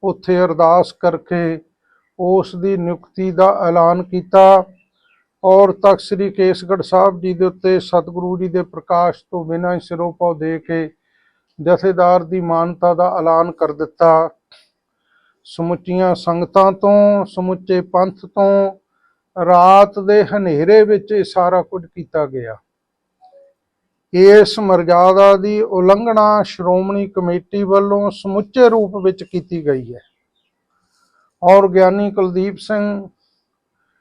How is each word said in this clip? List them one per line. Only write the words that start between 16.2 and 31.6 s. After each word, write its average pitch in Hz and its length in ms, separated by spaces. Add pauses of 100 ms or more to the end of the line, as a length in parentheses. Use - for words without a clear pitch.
ਤੋਂ, 202 540
ਸਮੁੱਚੇ 185 560
ਪੰਥ 185 440
ਤੋਂ 196 1200
ਰਾਤ 190 560
ਦੇ 208 260
ਹਨੇਰੇ 190 580
ਵਿੱਚ 202 280
ਇਹ 202 120
ਸਾਰਾ 180 380
ਕੁਝ 185 240
ਕੀਤਾ 156 400
ਗਿਆ। 120 300 (1600)
ਇਸ 202 480
ਮਰਿਆਦਾ 185 760
ਦੀ 208 260
ਉਲੰਘਣਾ 208 800
ਸ਼੍ਰੋਮਣੀ 190 640
ਕਮੇਟੀ 180 560
ਵੱਲੋਂ 202 480
ਸਮੁੱਚੇ 208 560
ਰੂਪ 208 360
ਵਿੱਚ 185 200
ਕੀਤੀ 170 420
ਗਈ 127 280
ਹੈ - 60 (1400)
ਔਰ 196 260